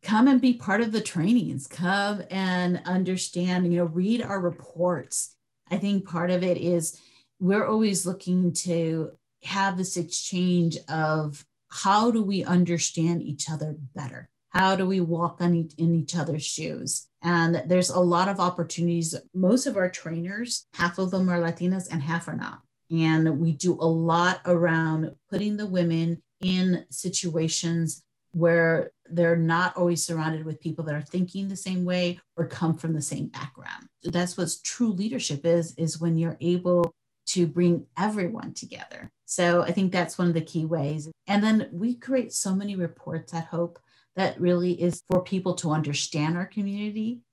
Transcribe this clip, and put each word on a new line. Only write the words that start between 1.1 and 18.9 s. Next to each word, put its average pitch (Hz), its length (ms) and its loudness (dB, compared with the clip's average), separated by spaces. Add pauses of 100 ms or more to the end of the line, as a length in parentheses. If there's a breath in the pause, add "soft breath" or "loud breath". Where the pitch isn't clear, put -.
Come 202 600 -2
and 180 560 0
understand, 180 840 0
you 170 80 2
know, 175 60 2
read 185 360 0
our 202 180 -4
reports. - 960 -4 (340)
I 180 80 -2
think 196 300 0
part 175 240 -2
of 180 120 2
it 180 140 2
is 170 420 0 (400 loud breath)
we're 196 260 2
always 214 400 2
looking 180 480 0
to 165 580 -2 (320)
have 196 340 0
this 185 200 -4
exchange 175 800 0 (120)
of 156 560 -2 (240)
how 214 420 4
do 226 100 2
we 196 220 0
understand 170 760 2
each 151 280 -8
other 156 260 -6 (200)
better? 143 340 -12 (200)
How 190 260 2
do 190 100 0
we 190 140 2
walk 170 400 0
on 175 160 4
each, 165 220 -2
in 170 180 2
each 156 200 -2
other's 156 280 -2
shoes? - 640 -6 (160)
And 170 440 2
there's 180 220 4
a 180 100 0
lot 175 280 4
of 196 120 -2
opportunities. 170 760 0 (180)